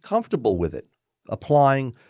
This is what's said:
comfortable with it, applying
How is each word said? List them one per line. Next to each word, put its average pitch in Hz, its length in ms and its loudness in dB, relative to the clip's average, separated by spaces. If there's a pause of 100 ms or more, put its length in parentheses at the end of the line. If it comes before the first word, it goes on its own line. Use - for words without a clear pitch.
comfortable 135 560 -2
with 82 180 -2
it, - 120 -12 (420)
applying 135 640 0 (140)